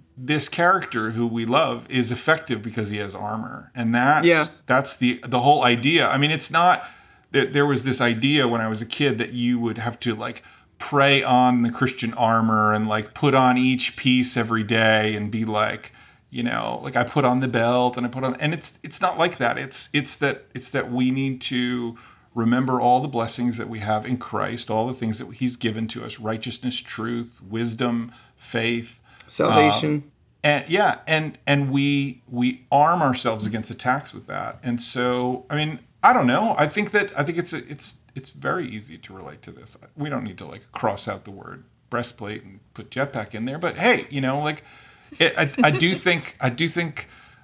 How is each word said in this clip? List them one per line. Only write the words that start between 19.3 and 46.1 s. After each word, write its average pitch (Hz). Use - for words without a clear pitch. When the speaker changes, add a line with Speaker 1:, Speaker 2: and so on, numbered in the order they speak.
Speaker 1:
that. 117
It's, 131
it's 143
that, 139
it's -
that 127
we 127
need 135
to 123
remember 123
all 123
the 143
blessings 120
that 110
we 113
have 107
in 123
Christ, 104
all 110
the 127
things 110
that 123
he's 123
given 110
to 117
us, 113
righteousness, 113
truth, 117
wisdom, 117
faith. 117
Speaker 2:
Salvation. 110
Speaker 1:
Um, 147
and 147
yeah, 190
and, 156
and 143
we, 139
we 123
arm 156
ourselves 123
against 110
attacks 131
with -
that. 95
And 120
so, 123
I 147
mean, 151
I 220
don't 214
know. 175
I 151
think 185
that, 202
I 147
think 165
it's 170
a, -
it's, -
it's -
very 143
easy 107
to -
relate 76
to -
this. -
We 151
don't 127
need 95
to, 98
like, -
cross 104
out 98
the 104
word 95
breastplate 110
and 98
put 110
jetpack 131
in 113
there. 135
But 175
hey, 190
you 143
know, 135
like, 151
it, -
I, 151
I 151
do 160
think, 170